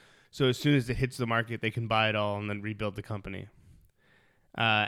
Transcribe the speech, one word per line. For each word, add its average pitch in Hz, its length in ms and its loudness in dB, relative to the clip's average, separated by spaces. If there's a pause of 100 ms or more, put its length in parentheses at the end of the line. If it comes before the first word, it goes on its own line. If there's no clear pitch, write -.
(320)
So 135 180 2
as 123 80 0
soon 147 180 4
as 123 140 2
it 117 80 -2
hits 127 200 -2
the 123 100 -2
market, 117 340 0
they 110 100 0
can 117 160 -4
buy 110 220 4
it 107 60 0
all 104 220 0
and 104 120 -4
then 104 120 -6
rebuild 107 340 -4
the 101 80 -8
company. 98 440 -8 (1080)
Uh, 107 300 2